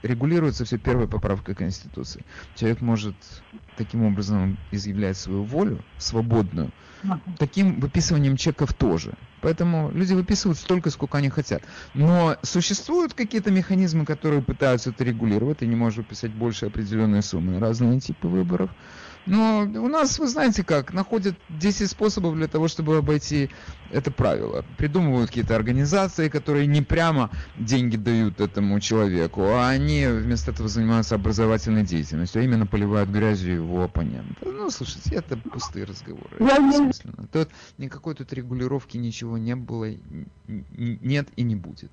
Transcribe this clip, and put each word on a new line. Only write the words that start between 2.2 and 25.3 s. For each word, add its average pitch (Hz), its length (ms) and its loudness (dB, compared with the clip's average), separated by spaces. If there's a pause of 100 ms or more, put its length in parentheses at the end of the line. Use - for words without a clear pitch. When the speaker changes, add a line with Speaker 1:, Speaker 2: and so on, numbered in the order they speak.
Speaker 1:
Человек 113 240 0
может 107 340 0 (600)
таким 113 280 0
образом 98 540 2 (140)
изъявлять 98 440 -2
свою 98 280 -4
волю, 113 340 -2 (180)
свободную, 110 760 0 (320)
Speaker 2:
Ага. 190 160 -2 (180)
Speaker 1:
таким 185 400 2
выписыванием 143 580 2
чеков 143 380 0
тоже. 82 380 0 (300)
Поэтому 165 500 0
люди 185 220 2
выписывают 185 440 2
столько, 175 320 0
сколько 143 280 -4
они 139 100 2
хотят. - 340 -2 (320)
Но 165 480 6
существуют 285 720 0
какие-то 214 380 0
механизмы, 185 520 2
которые 147 380 0
пытаются 127 480 0
это 120 140 -4
регулировать. 117 540 0
Ты 117 80 -2
не 117 100 2
можешь 117 220 0
выписать 110 340 -8
больше 110 340 -4
определённой 107 560 2
суммы, 90 380 -2
разные 117 400 2
типы - 260 -8
выборов. 180 440 0 (540)
Но 214 360 4
у 214 260 -2
нас, 277 320 2
вы 311 80 0
знаете 240 380 0
как, 143 280 0
находят 190 440 -2 (120)
десять 190 440 0
способов 196 420 0
для 156 140 0
того, 160 180 0
чтобы 160 300 0
обойти 147 540 2 (420)
это 139 180 -2
правило. 57 540 0 (140)
Придумывают 143 500 2
какие-то 113 260 -2